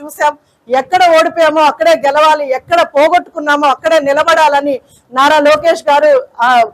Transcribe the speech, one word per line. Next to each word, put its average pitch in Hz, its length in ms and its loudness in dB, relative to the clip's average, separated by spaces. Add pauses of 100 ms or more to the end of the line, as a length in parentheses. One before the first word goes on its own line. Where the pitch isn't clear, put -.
చూసాం. 294 340 -4 (320)
ఎక్కడ 320 500 0
ఓడిపోయామో 320 420 0
అక్కడే 320 300 0
గెలవాలి, 302 600 0
ఎక్కడ 339 300 -4
పోగొట్టుకున్నామో 302 880 -2
అక్కడే 320 320 -2
నిలబడాలని 285 800 0 (340)
నారా 294 260 2
లోకేష్ 302 500 0
గారు, 285 380 2 (140)
ఆ, 240 220 2 (100)